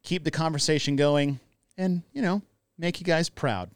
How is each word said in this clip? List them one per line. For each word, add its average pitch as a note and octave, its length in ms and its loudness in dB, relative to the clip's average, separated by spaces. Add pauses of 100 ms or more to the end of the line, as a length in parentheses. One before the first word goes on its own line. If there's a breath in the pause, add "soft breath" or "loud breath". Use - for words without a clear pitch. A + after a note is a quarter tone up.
keep F3 200 -4
the D#3+ 60 0
conversation D3+ 640 0
going C#3+ 440 2 (400)
and, F3+ 240 0 (100)
you C#4 80 -6
know, G3 220 0 (340)
make F3 220 -4
you E3+ 80 -12
guys E3 200 2
proud F#2+ 480 -4